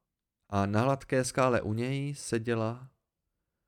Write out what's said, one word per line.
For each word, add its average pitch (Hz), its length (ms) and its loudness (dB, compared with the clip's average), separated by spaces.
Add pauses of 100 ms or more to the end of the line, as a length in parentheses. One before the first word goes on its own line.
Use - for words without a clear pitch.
(500)
a 101 160 2
na 104 160 2
hladké 131 420 0
skále 127 380 2
u 104 120 -2
něj 139 420 -4
seděla: 117 720 -2 (800)